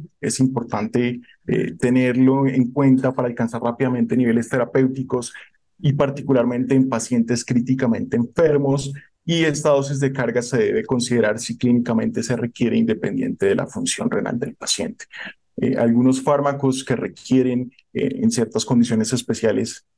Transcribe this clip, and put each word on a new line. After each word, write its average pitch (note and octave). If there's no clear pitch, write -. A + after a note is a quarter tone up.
Es -
importante, B2
eh, -
tenerlo C3
en B2+
cuenta C3
para B2+
alcanzar A#2
rápidamente A#2+
niveles A#2
terapéuticos C3
y C#3
particularmente C3+
en C3
pacientes A#2
críticamente B2
enfermos. C#3
Y E3
esta D3+
dosis C#3
de C3+
carga A#2+
se A#2
debe G#2+
considerar A#2
si -
clínicamente A#2
se A#2+
requiere A#2
independiente G2
de G2
la -
función -
renal -
del -
paciente. -
Eh, -
algunos B2
fármacos C#3
que B2+
requieren, B2+
eh, -
en A2+
ciertas A2+
condiciones A#2
especiales A2+